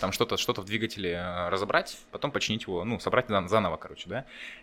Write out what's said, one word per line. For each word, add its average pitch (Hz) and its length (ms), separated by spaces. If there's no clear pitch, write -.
там 95 120
что-то, - 240
что-то - 260
в - 20
двигателе, 104 500
э, 87 340
разобрать, 101 500
потом - 180
починить - 320
его, 90 220
ну, 113 160
собрать - 280
зан-, 95 200
заново, 92 280
короче, - 320
да. 120 160